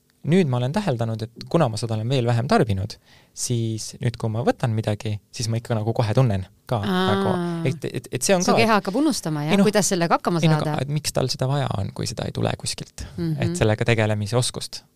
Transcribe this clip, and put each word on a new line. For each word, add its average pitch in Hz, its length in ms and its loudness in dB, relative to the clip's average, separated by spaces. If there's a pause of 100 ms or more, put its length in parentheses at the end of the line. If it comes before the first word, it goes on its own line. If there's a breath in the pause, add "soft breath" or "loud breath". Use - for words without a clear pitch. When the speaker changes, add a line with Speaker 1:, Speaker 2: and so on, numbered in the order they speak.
(240)
Speaker 1:
nüüd 160 260 4
ma 123 80 2
olen 127 160 -2
täheldanud, 120 480 -2
et - 260 -10
kuna 160 220 2
ma 110 80 -6
seda 113 160 -4
olen 110 160 -2
veel 123 160 2
vähem 120 240 0
tarbinud, 104 460 2 (420 soft breath)
siis 113 540 -4 (100)
nüüd, 123 160 -2
kui 113 160 -2
ma 117 80 -2
võtan 127 320 0
midagi, 107 400 -2 (160)
siis - 180 -6
ma 113 120 -2
ikka 117 180 -2
nagu 107 160 -2
kohe 110 200 0
tunnen 107 280 2 (240)
ka 117 160 -2
Speaker 2:
Aa. 185 240 0
Speaker 1:
nagu, 196 300 0 (340)
et, 165 160 -6
et, - 240 -8
et 131 160 -6
see 196 80 4
on 180 80 2
Speaker 2:
Su 190 80 2
Speaker 1:
ka, 226 80 4
Speaker 2:
keha 220 220 4
hakkab 196 180 -2
unustama, 165 480 0
jah, 160 80 2
Speaker 1:
Ei 196 80 6
noh, 214 80 6
Speaker 2:
kuidas 202 180 2
sellega 180 300 2
hakkama 170 240 0
Speaker 1:
ei 160 80 6
no 156 80 4
Speaker 2:
saada. 151 160 -2
Speaker 1:
aga, - 80 -2
et 139 100 -4
miks 156 220 -2
tal 131 160 0
seda - 180 -2
vaja 139 300 0
on, - 160 -4
kui - 160 -4
seda - 160 -4
ei - 80 -6
tule 57 240 0
kuskilt. - 560 -10
Speaker 2:
Mhm. 160 320 -2
Speaker 1:
Et 113 100 -2
sellega 110 300 2
tegelemise 107 500 2
oskust, - 460 -2 (140)